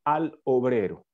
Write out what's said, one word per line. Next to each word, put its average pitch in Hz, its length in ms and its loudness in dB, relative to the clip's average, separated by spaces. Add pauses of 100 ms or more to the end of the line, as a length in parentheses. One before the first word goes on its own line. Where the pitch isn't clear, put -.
al 156 400 -2
obrero, 120 680 0